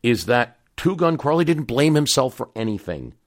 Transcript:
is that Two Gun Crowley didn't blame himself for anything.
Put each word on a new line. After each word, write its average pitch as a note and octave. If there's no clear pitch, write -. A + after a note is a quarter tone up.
is A2
that A#2+
Two F#3
Gun E3
Crowley D#3+
didn't D3+
blame D3
himself C3+
for -
anything. F#2+